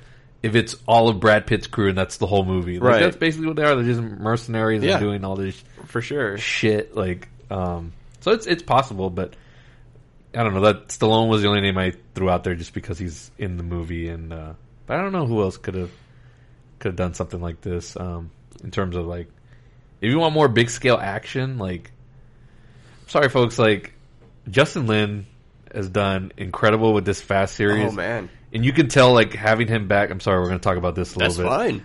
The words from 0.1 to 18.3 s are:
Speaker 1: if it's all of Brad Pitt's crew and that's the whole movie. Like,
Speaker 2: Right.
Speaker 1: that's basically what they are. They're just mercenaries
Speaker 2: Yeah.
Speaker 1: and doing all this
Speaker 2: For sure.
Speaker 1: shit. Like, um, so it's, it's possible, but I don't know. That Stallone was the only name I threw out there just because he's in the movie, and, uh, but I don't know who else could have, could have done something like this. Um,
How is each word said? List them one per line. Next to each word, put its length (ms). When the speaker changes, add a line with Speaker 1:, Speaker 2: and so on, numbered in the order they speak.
Speaker 1:
if 140
it's 180
all 220
of 120
Brad 260
Pitt's 200
crew 220
and 100
that's 180
the 100
whole 180
movie. 340
Like, 140
Speaker 2:
Right. 80
Speaker 1:
that's 160
basically 320
what 80
they 80
are. 100
They're 100
just 160
mercenaries 840
Speaker 2:
Yeah. 80
Speaker 1:
and 80
doing 240
all 120
this 260
Speaker 2:
For 140
sure. 380
Speaker 1:
shit. 580
Like, 320
um, 420
so 120
it's, 140
it's 160
possible, 480
but 240
I 80
don't 100
know. 60
That 280
Stallone 400
was 140
the 60
only 120
name 160
I 160
threw 160
out 140
there 100
just 180
because 260
he's 400
in 180
the 80
movie, 440
and, 240
uh, 200
but 100
I 60
don't 100
know 140
who 160
else 140
could 180
have, 160
could 120
have 60
done 180
something 260
like 200
this. 360
Um, 340